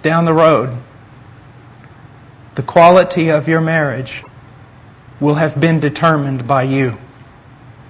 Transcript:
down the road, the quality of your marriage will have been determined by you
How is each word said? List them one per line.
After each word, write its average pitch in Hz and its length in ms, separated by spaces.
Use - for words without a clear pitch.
down 165 220
the 165 100
road, 135 440
the 139 80
quality 175 680
of 147 200
your 165 120
marriage 147 600
will 147 160
have 151 240
been 160 220
determined 143 680
by 135 160
you 135 340